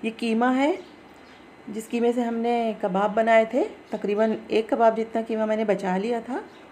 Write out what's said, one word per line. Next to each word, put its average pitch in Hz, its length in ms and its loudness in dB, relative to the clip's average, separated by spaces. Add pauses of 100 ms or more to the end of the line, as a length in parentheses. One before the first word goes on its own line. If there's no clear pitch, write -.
ये 226 100 -4
कीमा 233 400 0
है 277 260 2 (880)
जिस 220 200 -8
कीमे 240 240 0
से 247 100 0
हमने 233 600 0
कबाब 196 300 0
बनाए 226 340 4
थे, 254 180 0 (260)
तकरीबन 208 460 0 (140)
एक 220 200 0
कबाब 226 260 4
जितना 226 260 -4
कीमा 220 240 -2
मैंने 220 180 0
बचा 190 320 0
लिया 226 240 -2
था, 254 220 -8 (300)